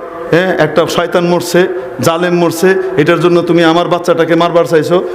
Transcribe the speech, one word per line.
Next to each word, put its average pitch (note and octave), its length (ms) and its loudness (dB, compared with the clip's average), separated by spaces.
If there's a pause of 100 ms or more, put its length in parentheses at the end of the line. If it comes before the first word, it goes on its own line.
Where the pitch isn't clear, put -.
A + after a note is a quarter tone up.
(300)
হ্যাঁ, F3 280 0
একটা D#3 280 0
শয়তান F3 380 -2
মরছে, F3 420 0 (340)
জালেম E3+ 340 0
মরছে, F3 400 2 (220)
এটার E3 240 2
জন্য F3 220 2
তুমি E3+ 220 2
আমার E3+ 240 2
বাচ্চাটাকে E3+ 460 0
মারবার E3+ 300 2
চাইছো, E3 500 0